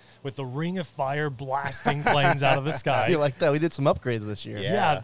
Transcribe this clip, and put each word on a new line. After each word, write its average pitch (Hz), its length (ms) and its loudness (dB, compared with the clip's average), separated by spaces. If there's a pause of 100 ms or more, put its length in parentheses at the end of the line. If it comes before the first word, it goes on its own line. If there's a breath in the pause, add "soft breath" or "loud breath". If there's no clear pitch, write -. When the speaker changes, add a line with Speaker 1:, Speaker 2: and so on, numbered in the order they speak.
(240 soft breath)
Speaker 1:
with 139 140 -8
the 139 80 -6
Ring 156 320 -4
of 170 100 -6
Fire 147 420 -4
blasting 139 720 -4
planes 170 400 4
out 135 140 4
of 135 80 -2
the 151 60 -2
Speaker 2:
<laughs> 143 120 -4
Speaker 1:
sky. 117 260 2
Speaker 2:
You 175 100 4
like 147 200 0
that? 160 120 4
We 151 80 2
did 160 140 0
some 139 120 -2
upgrades 123 400 0
this 104 200 -8
year. 107 120 -10
Speaker 3:
Yeah. 120 460 0